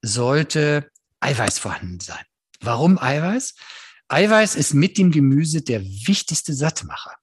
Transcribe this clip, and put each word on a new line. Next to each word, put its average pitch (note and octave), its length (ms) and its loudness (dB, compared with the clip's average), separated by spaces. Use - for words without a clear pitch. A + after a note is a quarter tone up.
sollte D3 880 0
Eiweiß A#2 380 -2
vorhanden F#2 420 -10
sein. - 240 -16
Warum C#3 360 2
Eiweiß? E3 580 -2
Eiweiß G#3+ 480 4
ist D3 180 -2
mit D#3 240 2
dem F#3 120 6
Gemüse D3+ 520 2
der A2+ 180 -4
wichtigste A2 720 -4
Sattmacher. - 720 -6